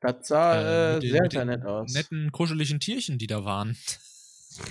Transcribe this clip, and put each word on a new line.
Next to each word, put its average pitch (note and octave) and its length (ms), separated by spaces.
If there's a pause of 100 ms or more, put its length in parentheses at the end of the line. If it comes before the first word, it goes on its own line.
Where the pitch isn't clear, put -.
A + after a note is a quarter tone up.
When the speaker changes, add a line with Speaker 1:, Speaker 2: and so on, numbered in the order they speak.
Speaker 1:
Das B2 260
sah, E3 280
Speaker 2:
Äh, D#3+ 360
Speaker 1:
äh, - 40
Speaker 2:
mit D#3 80
den, A#2+ 80
Speaker 1:
sehr, D#3 120
Speaker 2:
mit E3+ 100
Speaker 1:
sehr C#3 120
Speaker 2:
den - 40
Speaker 1:
nett A#2+ 160
aus. A2 280
Speaker 2:
netten, D3+ 380
kuscheligen D#3 480
Tierchen, G3+ 380
die A2 100
da G#2+ 180
waren. G2+ 320 (920)